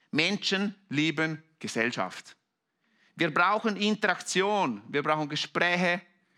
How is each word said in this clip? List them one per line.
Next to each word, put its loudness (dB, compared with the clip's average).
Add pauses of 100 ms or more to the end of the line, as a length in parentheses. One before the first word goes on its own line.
(100)
Menschen 0 (160)
lieben 0 (160)
Gesellschaft. -4 (800)
Wir 0
brauchen 2
Interaktion, 0
wir -2
brauchen 0
Gespräche, 0 (360)